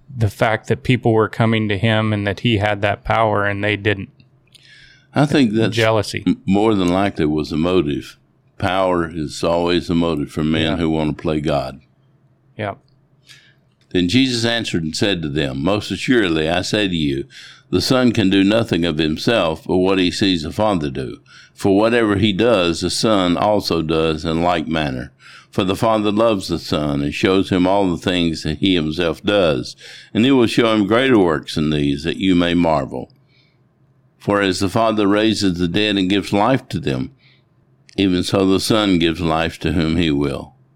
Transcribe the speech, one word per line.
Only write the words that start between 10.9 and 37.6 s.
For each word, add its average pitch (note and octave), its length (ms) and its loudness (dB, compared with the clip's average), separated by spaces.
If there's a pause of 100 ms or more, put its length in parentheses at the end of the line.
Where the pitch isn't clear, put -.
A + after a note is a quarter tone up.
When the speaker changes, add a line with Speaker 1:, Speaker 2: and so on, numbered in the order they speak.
Speaker 2:
play D2+ 280 -4
God. C2+ 380 -4 (800)
Speaker 1:
Yeah. G#2 180 -8 (1160)
Speaker 2:
Then F2+ 160 2
Jesus A#2+ 380 0
answered A2 380 -2
and D#2 120 -6
said G2 280 0
to D2+ 60 -4
them, C#2 340 -2
"Most G2+ 260 -2
assuredly, D#2+ 580 0
I F2 140 0
say G#2+ 260 -2
to F2 80 -4
you, C#2 300 -2 (460)
the F2 100 0
Son B2+ 300 2
can G2 180 2
do G2 140 4
nothing G2+ 420 2
of D#2 140 -2
himself E2 680 0
but F2 120 0
what F#2+ 220 2
he F2 120 2
sees F#2 320 0
the D#2+ 80 -8
Father F#2+ 400 0
do. C2 280 -10 (360)
For G2 200 2
whatever A2 420 4
he G#2 160 2
does, F#2 480 2
the F2+ 100 -2
Son F#2 460 2
also F#2 440 0
does D#2+ 440 0
in E2 160 -2
like F2 260 0
manner. D2 440 -4 (380)
For G#2+ 140 -2
the F#2 120 -2
Father G#2+ 360 0
loves G#2 380 0
the E2 100 -2
Son D2 420 -2
and D2 120 -4
shows F#2+ 360 2
him F2+ 160 2
all G2 240 2
the E2 80 -2
things E2+ 460 -2
that D#2 160 -4
he F#2+ 160 2
himself D#2 480 -2
does. F2 520 0 (380)
And G#2+ 100 2
he C3 80 4
will B2+ 140 4
show A2+ 300 2
him G#2 100 2
greater A#2+ 320 2
works D#2+ 380 0
than D#2 160 0
these, C#2+ 320 -2
that E2 140 -4
you F#2+ 180 2
may F2 180 2
marvel. D2 580 -2 (1080)
For G2+ 220 0
as F#2 180 0
the F#2+ 100 0
Father A2 380 2
raises G#2 500 2
the F2+ 100 0
dead G#2 300 0
and F#2 120 0
gives G2 220 -2
life A2 380 0
to F2+ 100 -4
them, C2+ 320 -4 (880)